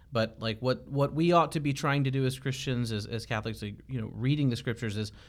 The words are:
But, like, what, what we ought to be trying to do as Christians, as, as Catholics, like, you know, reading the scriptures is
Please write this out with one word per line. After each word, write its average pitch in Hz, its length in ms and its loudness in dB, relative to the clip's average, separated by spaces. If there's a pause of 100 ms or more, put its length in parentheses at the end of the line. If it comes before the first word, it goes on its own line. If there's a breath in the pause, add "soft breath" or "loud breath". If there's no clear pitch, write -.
But, 110 300 0
like, 110 220 -2
what, 127 260 0
what 139 260 0
we 170 200 4
ought 160 180 6
to 165 80 -2
be 143 140 0
trying 143 320 2
to 135 60 0
do 135 140 0
as 131 140 -2
Christians, 120 540 -2
as, 107 140 -4
as 110 180 -6
Catholics, 110 360 -4
like, 104 140 -8 (140)
you 127 100 -4
know, 110 140 -6
reading 139 360 2
the 117 60 0
scriptures 110 400 -4
is 107 160 -4 (180 soft breath)